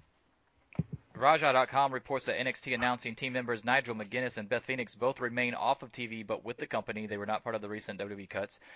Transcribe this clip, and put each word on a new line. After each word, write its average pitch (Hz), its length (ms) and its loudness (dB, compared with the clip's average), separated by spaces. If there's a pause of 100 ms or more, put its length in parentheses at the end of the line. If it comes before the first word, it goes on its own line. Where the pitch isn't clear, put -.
(1160)
Raja 147 380 6
dot 127 160 6
com 135 240 4
reports 127 340 -2
that 110 140 0
N 127 60 0
X 127 160 -2
T 135 100 -4
announcing 120 420 0
team 127 200 -6
members 120 280 -2
Nigel 120 320 2
McGuinness 113 440 -2
and 104 100 -6
Beth 120 160 0
Phoenix 127 300 -4
both 123 260 0
remain 120 320 0
off 120 300 0
of 123 100 -14
T 123 140 -6
V, 113 160 -8
but 107 220 -4
with 113 120 -6
the - 100 -6
company. 107 400 -2
They 104 120 -4
were 101 80 -4
not 107 180 -2
part 113 120 -2
of 107 40 -2
the 104 80 -8
recent 104 300 -8
W 101 160 -6
W 98 100 -10
E - 20 -12
cuts. 98 320 -6 (180)